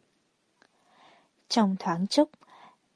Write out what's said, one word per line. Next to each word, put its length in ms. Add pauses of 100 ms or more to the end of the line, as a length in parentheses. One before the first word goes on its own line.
(1500)
Trong 300
thoáng 280
chốc, 220 (680)